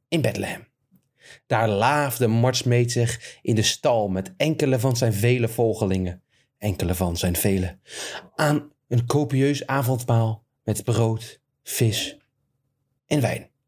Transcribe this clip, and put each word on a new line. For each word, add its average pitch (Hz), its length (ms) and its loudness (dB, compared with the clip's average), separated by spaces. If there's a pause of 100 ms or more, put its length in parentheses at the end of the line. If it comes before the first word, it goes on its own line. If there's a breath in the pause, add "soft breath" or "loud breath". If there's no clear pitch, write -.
in 165 120 0
Bethlehem. 101 480 -4 (760 loud breath)
Daar 113 220 2
laafde 123 580 2
Mart 120 300 2
Smeet 120 360 2
zich - 500 -2
in 120 120 0
de 107 80 4
stal 110 460 0
met 92 280 -4
enkele 147 420 0
van 123 180 0
zijn 117 160 2
vele 113 360 2
volgelingen, 95 720 -2 (360)
enkele 92 360 -2
van 87 220 -2
zijn 90 200 -2
vele, 95 420 0 (560 loud breath)
aan 147 380 0 (160)
een 120 180 0
copieus 139 600 0
avondmaal 120 760 0 (200)
met 107 200 -2
brood, 113 560 -2 (220)
vis - 560 -2 (880)
en 151 140 0
wijn. 92 300 -2 (180)